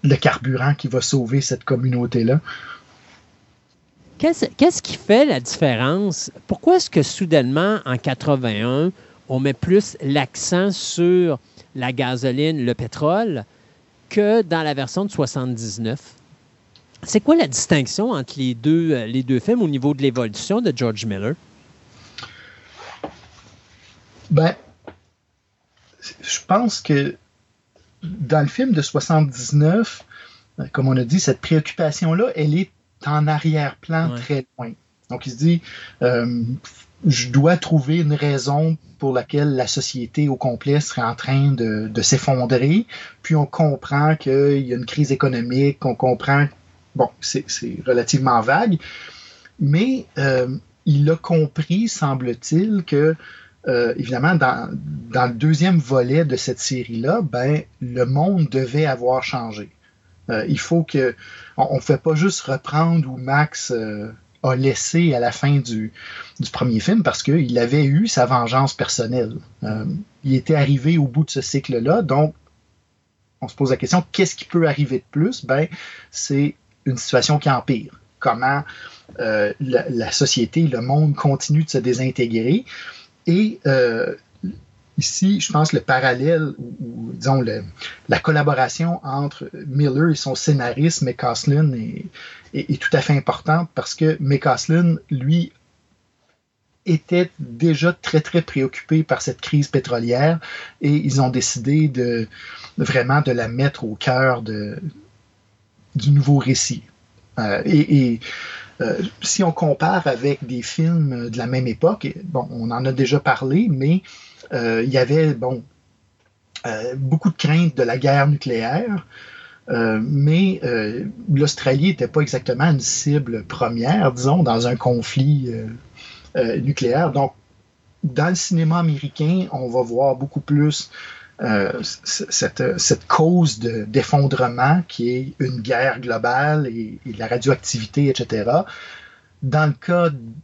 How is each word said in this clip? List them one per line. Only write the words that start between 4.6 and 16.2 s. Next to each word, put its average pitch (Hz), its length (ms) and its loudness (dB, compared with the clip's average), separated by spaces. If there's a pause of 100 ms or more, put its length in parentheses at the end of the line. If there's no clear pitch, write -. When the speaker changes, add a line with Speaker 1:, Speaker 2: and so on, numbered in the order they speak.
Speaker 2:
qui - 160 -8
fait 240 280 6
la 180 140 2
différence ? 143 920 0 (160)
Pourquoi 339 300 4
est-ce - 120 0
que 151 140 4
soudainement, 156 840 2
en 127 120 -2
quatre-vingt-un, 131 960 0 (360)
on 127 120 -2
met 135 140 0
plus 190 480 0
l'accent 147 680 0
sur 175 680 0 (360)
la 127 180 -4
gasoline, 131 720 -2
le 120 80 0
pétrole, 151 720 -2 (640)
que 208 320 2
dans 165 220 -2
la 147 100 0
version 139 320 -4
de 202 60 -6
soixante-dix-neuf ? 120 1040 -4 (880)